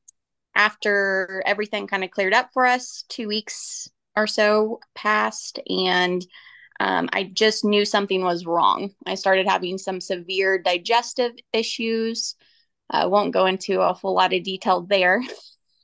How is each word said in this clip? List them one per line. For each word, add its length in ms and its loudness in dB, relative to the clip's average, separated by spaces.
after 920 0
everything 400 -2
kinda 220 -4
cleared 260 0
up 180 2
for 140 4
us, 420 -2
two 200 -8
weeks 600 -8
or 100 2
so 540 2
passed, 720 -2
and, 580 0
um, 320 0
I 120 0
just 400 0
knew 200 4
something 400 0
was 220 -2
wrong. 480 2
I 80 -4
started 320 2
having 320 0
some 220 -6
severe 580 -2
digestive 760 0
issues. 840 -2
I 180 0
won't 260 2
go 140 2
into 340 -2
a 120 2
whole 220 -4
lot 180 2
of 100 -2
detail 380 -2
there. 420 2
<laughs> 100 -12